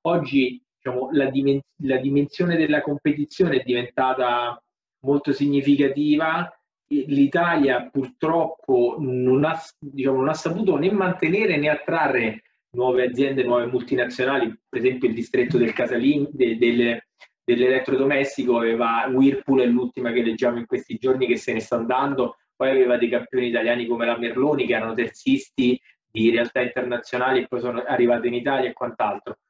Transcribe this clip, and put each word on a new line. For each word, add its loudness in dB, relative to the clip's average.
Oggi, 0
diciamo, -6
la 2
dimen-, 0
la 0
dimensione 0
della 2
competizione 0
è -12
diventata -2
molto 0
significativa. 2
E -2
l'Italia 2
purtroppo 0
non 2
ha, -2
diciamo, -2
non 0
ha -2
saputo 0
né 0
mantenere 0
né 0
attrarre -2
nuove 2
aziende, 0
nuove 0
multinazionali, -2
per -6
esempio 0
il 0
distretto -2
del 2
Casalin-, 0
de-, 0
del, 2
dell'elettrodomestico 0
aveva 0
Whirlpool, 4
è 4
l'ultima 0
che 0
leggiamo -2
in -8
questi -6
giorni 0
che 0
se -6
ne -4
sta -4
andando, -2
poi -2
aveva 4
dei 0
campioni -2
italiani -2
come -2
la -2
Merloni -2
che 0
erano -4
terzisti -2
di 2
realtà 0
internazionali -2
e -8
poi -6
sono -4
arrivate 2
in -2
Italia -2
e -10
quant'altro. -6